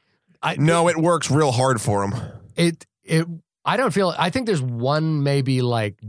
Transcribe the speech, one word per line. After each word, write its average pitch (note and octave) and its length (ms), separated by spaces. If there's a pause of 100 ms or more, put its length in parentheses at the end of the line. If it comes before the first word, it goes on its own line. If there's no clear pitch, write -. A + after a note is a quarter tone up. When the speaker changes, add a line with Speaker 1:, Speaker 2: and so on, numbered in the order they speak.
(420)
Speaker 1:
I D#3 160
Speaker 2:
No, E3 320
it E3 80
works E3 340
real D3 200
hard B2+ 300
for G2+ 220
'em. G2+ 100 (420)
Speaker 1:
It, E3+ 300 (180)
it, E3 220 (400)
I F#3 120
don't C4+ 140
feel, F#3+ 260
I E3+ 120
think B3+ 160
there's F#3 160
one C#3 640
maybe, C3+ 380
like, A#2 480